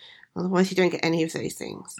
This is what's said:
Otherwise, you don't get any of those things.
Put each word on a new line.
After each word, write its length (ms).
Otherwise, 360
you 60
don't 120
get 140
any 200
of 100
those 200
things. 460